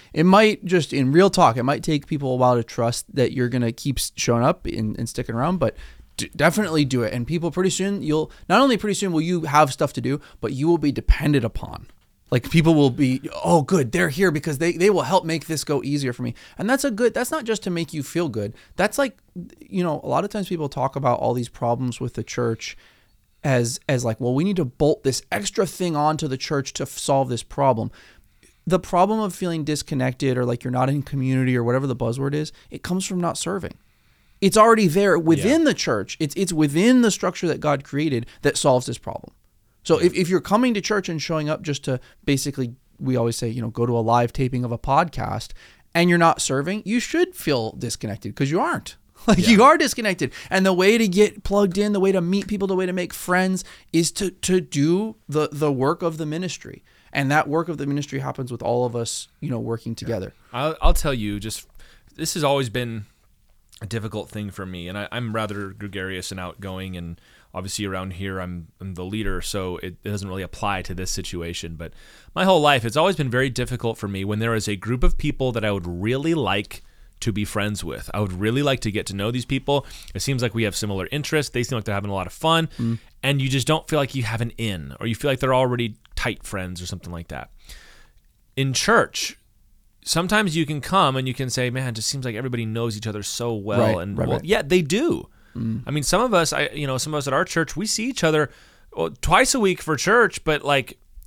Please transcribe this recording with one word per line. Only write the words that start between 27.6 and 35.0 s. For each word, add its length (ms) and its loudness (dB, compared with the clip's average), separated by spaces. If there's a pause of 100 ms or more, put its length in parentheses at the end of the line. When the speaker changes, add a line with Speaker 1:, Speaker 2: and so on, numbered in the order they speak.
Speaker 1:
The 120 4
problem 400 2
of 140 -2
feeling 300 -4
disconnected 720 -2
or 80 0
like 180 -2
you're 80 -4
not 180 2
in 120 0
community 560 0
or 60 0
whatever 240 0
the 80 -2
buzzword 400 -2
is, 160 -6 (180)
it 140 -14
comes 220 -2
from 140 -4
not 180 -2
serving. 360 -6 (640)
It's 160 4
already 320 8
there 300 4